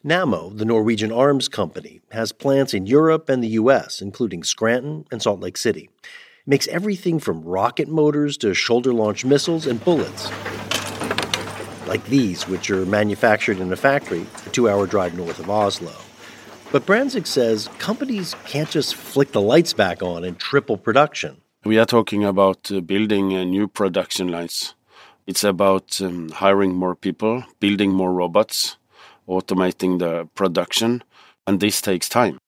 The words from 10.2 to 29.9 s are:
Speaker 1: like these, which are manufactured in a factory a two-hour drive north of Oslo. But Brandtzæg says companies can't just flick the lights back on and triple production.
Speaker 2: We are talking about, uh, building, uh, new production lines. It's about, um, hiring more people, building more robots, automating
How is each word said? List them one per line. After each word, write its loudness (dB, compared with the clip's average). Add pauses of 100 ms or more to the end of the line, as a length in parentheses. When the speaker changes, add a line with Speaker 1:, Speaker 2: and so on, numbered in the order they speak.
Speaker 1:
like -4
these, 0
which -4
are 0
manufactured 2
in -4
a 0
factory 0 (220)
a -16
two-hour 2
drive 0
north -6
of -8
Oslo. 0 (800)
But 0
Brandtzæg 0
says 0 (120)
companies -4 (100)
can't -4
just -2
flick 0
the 0
lights 2
back -2
on -6
and -10
triple -2
production. 0 (240)
Speaker 2:
We 4
are 8
talking 2
about, 2
uh, -2
building, 0
uh, -2
new 0
production -2
lines. -6 (500)
It's -4
about, 2
um, -6
hiring 4
more 0
people, -2 (160)
building 2
more 2
robots, 0 (500)
automating 0